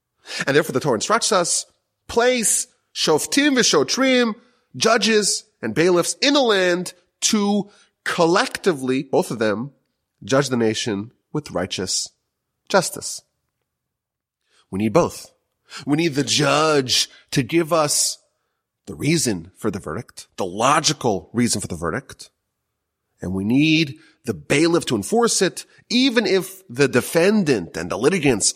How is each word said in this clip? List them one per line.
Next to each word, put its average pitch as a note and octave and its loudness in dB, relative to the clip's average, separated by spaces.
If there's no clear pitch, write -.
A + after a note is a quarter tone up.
And C#3 0
therefore D3+ 2
the B2+ 0
Torah C3+ 0
instructs G#3+ -2
us, F3+ 0
place A#3+ 0
shoftim C4 0
v'shotrim, A#3 2
judges G#3+ 0
and A#2 -6
bailiffs E3+ 2
in C#4+ 2
the D4 4
land F#3 2
to G3+ 0
collectively, E3 0
both D#3+ -2
of B2 -8
them, A2 -2
judge C3+ 0
the B2+ 0
nation A2 -2
with D3+ -8
righteous F#2 -6
justice. - -2
We F#2+ -4
need A2 0
both. - 0
We C#3+ 2
need D#3+ 0
the C#3 0
judge C#3+ 0
to C#3+ 0
give D#3+ 0
us D3+ 0
the - -14
reason A#2+ -2
for A2+ -4
the G2 -8
verdict, - -12
the G#2+ -4
logical A2+ 0
reason A2 -2
for - -10
the F#2+ -8
verdict. E2+ -8
And F2+ -6
we G2 -4
need D3 2
the A2+ -4
bailiff D#3+ 2
to C3 -2
enforce A3 0
it, F3+ -2
even A#3+ 2
if F#3 -2
the C3 2
defendant D3 2
and E2+ -6
the F#2+ -4
litigants C3+ 2